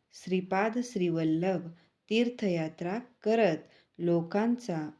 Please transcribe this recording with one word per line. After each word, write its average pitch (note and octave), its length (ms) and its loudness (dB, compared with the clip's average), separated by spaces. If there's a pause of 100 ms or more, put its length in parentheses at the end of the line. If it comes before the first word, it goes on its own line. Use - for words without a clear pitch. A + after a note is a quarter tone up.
(120)
श्रीपाद F#3+ 720 -2
श्रीवल्लभ E3+ 840 0 (420)
तीर्थयात्रा F#3 880 0
करत A3 600 2 (400)
लोकांचा E3+ 1000 0